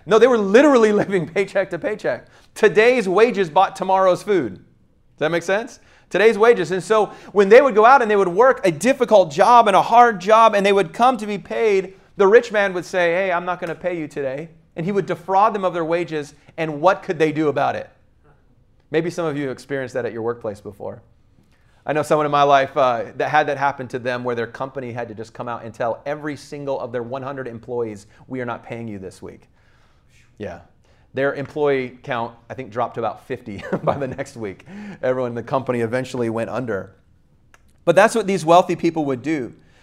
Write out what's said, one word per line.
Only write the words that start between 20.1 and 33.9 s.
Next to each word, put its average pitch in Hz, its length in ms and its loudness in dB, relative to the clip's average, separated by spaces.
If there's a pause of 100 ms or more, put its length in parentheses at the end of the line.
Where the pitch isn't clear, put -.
your 113 100 -8
workplace 113 380 -8
before. 104 420 -16 (800)
I 139 100 -6
know 151 100 -2
someone 151 240 0
in 143 40 -6
my 143 120 2
life, 139 340 4
uh, 123 280 2 (100)
that 131 140 -4
had 151 180 2
that 143 100 -4
happen 135 300 -4
to 131 100 -8
them 123 260 -6
where 123 120 -4
their 117 100 -4
company 131 460 -10
had 117 160 -10
to 107 80 -14
just 110 180 -16
come 123 140 -12
out 117 160 -10
and 110 100 -16
tell 117 320 -6
every 147 300 -8
single 139 440 -10
of 120 120 -10
their 120 100 -6
one 123 220 -10
hundred 131 240 -10
employees, 117 580 -10 (220)
"We 127 120 -10
are 123 60 -8
not 120 180 -10
paying 117 240 -14
you 101 120 -12
this 92 200 -16
week." - 300 -20 (880)
Yeah. 90 220 -14 (540)
Their 139 200 -2
employee 139 720 -4
count, 117 320 -6 (140)
I - 40 -14
think, 127 160 -14
dropped 113 240 -6
to 120 80 -8
about - 240 -6
fifty 110 380 -12 (100)
<laughs> 175 100 -4
by 151 140 -2